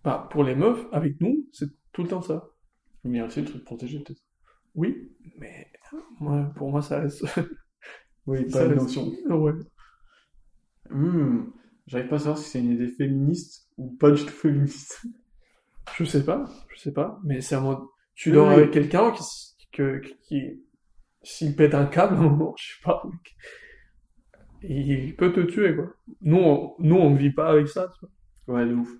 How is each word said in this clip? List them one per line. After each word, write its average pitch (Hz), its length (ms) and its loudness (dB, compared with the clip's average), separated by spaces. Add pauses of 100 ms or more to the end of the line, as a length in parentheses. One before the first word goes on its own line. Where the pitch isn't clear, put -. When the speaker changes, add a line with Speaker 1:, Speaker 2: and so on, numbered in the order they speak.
Speaker 1:
Bah, 131 260 -6
pour 147 140 0
les 131 100 -2
meufs, 220 380 0
avec 156 280 -4
nous, 262 320 -2
c'est - 140 -8 (260)
tout 175 120 -6
le 170 40 -6
temps 180 140 -6
ça. 165 260 -8 (560)
Speaker 2:
Mais 120 140 -4
il - 20 -2
y - 0 -
a 117 60 -6
aussi - 160 -8
le - 40 -6
truc - 180 -16
protégé, 123 360 -12
peut-être. - 220 -18 (520)
Speaker 1:
Oui, 190 360 -6 (260)
mais - 340 -20 (500)
moi, 147 360 -4
pour 139 140 -8
moi, 143 100 -2
ça 143 200 -6
reste 143 240 -8 (540)
<laughs> - 480 -20
Speaker 2:
Oui, 131 240 -4
Speaker 1:
ça - 100 -2
Speaker 2:
pas 165 60 2
une 147 140 2
Speaker 1:
reste 127 160 -4
Speaker 2:
notion. 131 160 -6 (240)
Speaker 1:
Ouais. 151 160 0 (1400)
Speaker 2:
Hmm, 143 600 0 (360)
j'arrive 127 220 -6
pas 151 80 -2
à 147 40 -2
savoir 151 180 -4
si 151 100 -14
c'est 127 120 -6
une 120 120 0
idée 120 160 -2
féministe 139 880 -4
ou 127 140 -12
pas 147 200 4
du 143 140 2
tout - 80 -12
féministe. - 680 -2 (960)
Speaker 1:
Je 165 80 -2
sais 143 200 0
pas, 269 200 -2 (300)
je - 60 -20
sais 147 120 -10
pas, 196 300 -6
mais 139 180 -4
c'est 131 140 -6
à 131 60 -2
moi. 135 320 -4 (220)
Tu - 160 -2
Speaker 2:
Oui, 170 40 6
Speaker 1:
dors 151 140 10
Speaker 2:
oui. 147 60 8
Speaker 1:
avec 147 180 10
quelqu'un 175 400 2
qui, - 100 -12
s-, - 340 -16 (160)
que, 135 280 -4 (220)
qui, - 380 -8 (600)
s'il 147 320 -6
pète 147 200 6
un 143 120 2
câble 180 300 2
à - 20 0
un - 40 4
moment, 156 360 4
je - 160 -16
sais - 80 -20
pas, 180 260 -2
mec, - 280 -18 (1300)
il 139 460 -4
peut 175 180 2
te 202 80 0
tuer, 175 360 0
quoi. 135 100 -4 (360)
Nous, 165 160 6
on, 160 420 4
nous, 165 160 6
on 156 180 6
vit 139 160 4
pas 156 200 0
avec 151 180 6
ça, 180 260 -6
tu - 120 -20 (400)
vois. 123 120 -4
Speaker 2:
Ouais, 120 100 0
de 120 60 -2
ouf. 120 140 -2 (120)